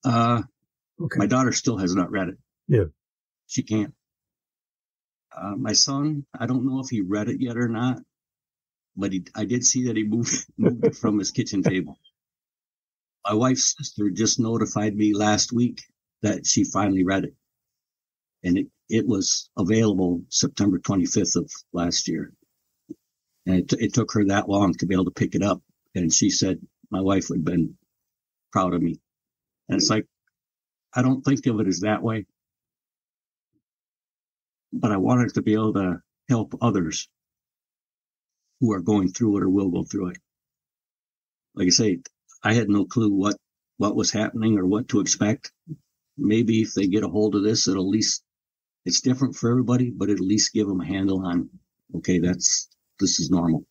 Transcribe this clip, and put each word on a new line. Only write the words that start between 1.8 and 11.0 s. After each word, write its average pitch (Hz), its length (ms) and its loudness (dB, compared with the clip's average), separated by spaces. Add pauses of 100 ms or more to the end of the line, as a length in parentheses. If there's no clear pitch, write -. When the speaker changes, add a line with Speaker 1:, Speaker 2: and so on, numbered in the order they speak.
Speaker 1:
not 92 160 -2
read 95 180 -4
it. 95 100 -12 (300)
Speaker 2:
Yeah. 107 160 4 (640)
Speaker 1:
She - 140 -4
can't. 107 300 -4 (1400)
Uh, 101 200 -10
my 110 180 -4
son, 143 500 0 (140)
I 117 80 -4
don't 123 180 0
know 135 160 -2
if 127 80 -8
he 107 140 -4
read 104 260 -2
it 123 100 -4
yet 120 200 -4
or 120 100 0
not, 120 300 -2 (1000)
but 95 160 -4
he, 92 220 -6
I 107 100 -4
did 120 220 0
see 127 220 0
that 110 80 -2
he 110 80 -2
moved, 113 480 -2
<laughs> - 40 -20
moved 117 300 2
it - 100 2
from 107 220 0